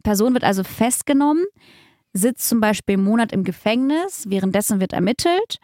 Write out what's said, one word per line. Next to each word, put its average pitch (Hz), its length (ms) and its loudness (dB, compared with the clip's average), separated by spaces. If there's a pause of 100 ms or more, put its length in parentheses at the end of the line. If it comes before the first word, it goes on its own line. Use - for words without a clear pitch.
Person 214 300 2
wird 240 100 0
also 190 200 2
festgenommen, 285 800 0 (680)
sitzt 226 340 -2
zum 233 120 2
Beispiel 208 340 0
einen 196 80 2
Monat 220 280 0
im 190 120 -2
Gefängnis, 262 840 -2
währenddessen 190 520 0
wird 185 140 -2
ermittelt 349 720 0